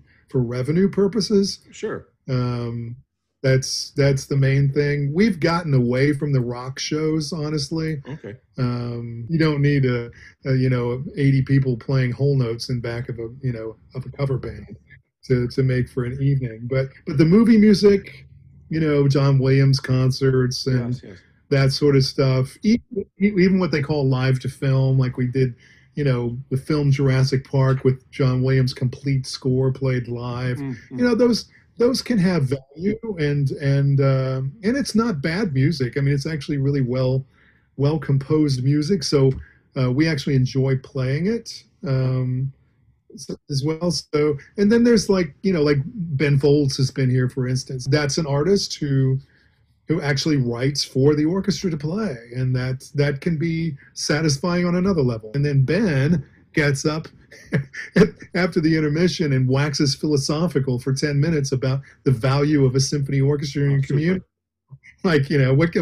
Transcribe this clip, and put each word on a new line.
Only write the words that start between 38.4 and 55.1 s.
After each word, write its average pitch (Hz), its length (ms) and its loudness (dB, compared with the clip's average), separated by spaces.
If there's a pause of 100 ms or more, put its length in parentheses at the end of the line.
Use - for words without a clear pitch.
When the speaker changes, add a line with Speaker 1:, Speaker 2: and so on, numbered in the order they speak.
Speaker 1:
music. 151 400 0
So, 135 300 2 (440)
uh, 127 140 0
we 139 160 2
actually 147 300 -2
enjoy 131 480 0
playing 135 420 -4
it, 226 380 -6 (200)
um, 131 680 -2 (600)
s-, - 160 -16 (220)
as 139 140 -2
well. 160 260 -2
So, 151 480 -2 (180)
and 208 140 4
then 233 140 6
there's, 240 260 4
like, 185 320 0
you 190 100 2
know, 160 120 2
like, 147 200 4
Ben 156 540 0
Folds 143 380 4
has 131 160 0
been 131 180 0
here, 127 180 2
for 123 200 -4
instance. 127 380 -6
That's 143 320 0
an 165 100 -2
artist 160 480 0
who, 135 420 0 (720)
who 165 120 0
actually 143 360 -2
writes 127 480 -2
for 143 320 2
the 151 80 0
orchestra 190 480 -2
to 160 40 -4
play, 160 380 -4 (220)
and 131 180 0
that, 127 400 -6
that 143 260 0
can 170 160 -2
be 165 400 -2 (180)
satisfying 165 680 0
on 175 120 0
another 185 260 0
level. 117 320 -4